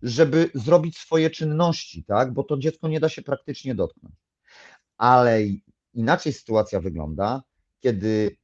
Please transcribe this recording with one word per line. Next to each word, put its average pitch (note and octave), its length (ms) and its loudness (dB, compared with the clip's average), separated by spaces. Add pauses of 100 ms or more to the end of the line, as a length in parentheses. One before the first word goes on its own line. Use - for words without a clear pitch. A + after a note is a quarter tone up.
żeby D3+ 520 2
zrobić D#3+ 440 2
swoje D#3+ 320 0
czynności, D#3+ 760 -4
tak? A#2+ 280 0
Bo C3+ 100 -4
to C#3 160 -4
dziecko D#3 300 -4
nie D#3 120 -2
da D#3 80 2
się D3+ 140 -10
praktycznie C3+ 520 -8
dotknąć. E2+ 400 -6 (840)
Ale A#2+ 480 6
i-, G2+ 200 -4 (300)
inaczej C3+ 380 0
sytuacja G#2+ 480 -2
wygląda, F2+ 640 -6 (380)
kiedy G#2+ 640 -2